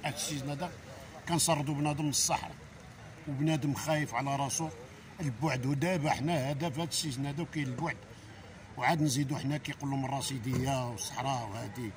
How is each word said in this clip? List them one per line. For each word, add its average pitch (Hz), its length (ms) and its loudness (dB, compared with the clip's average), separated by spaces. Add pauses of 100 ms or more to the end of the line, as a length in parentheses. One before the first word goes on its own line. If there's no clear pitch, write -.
هاد 143 100 0
السجن 143 360 -2
هذا 147 220 -2 (560)
كنسردو 151 460 4
بنادم 147 300 2
من 147 60 4
الصحراء، - 440 2 (720)
وبنادم 143 460 2
خايف 151 400 2
على 139 220 2
راسو 139 320 0 (520)
البعد. 131 460 2
ودابا 147 440 4
حنا 139 400 2
هذا 151 200 0
في 143 120 -2
هاد 165 60 0
السجن 139 380 0
هذا 143 160 -2
وكاين 151 240 0
البعد، 131 300 -2 (800)
وعاد 147 260 4
نزيدو 139 340 4
حنا 135 200 0
كيقول 139 340 -4
لهم 135 140 2
الرشيدية 127 880 0
والصحراء 117 580 -2
وهادي 113 480 -4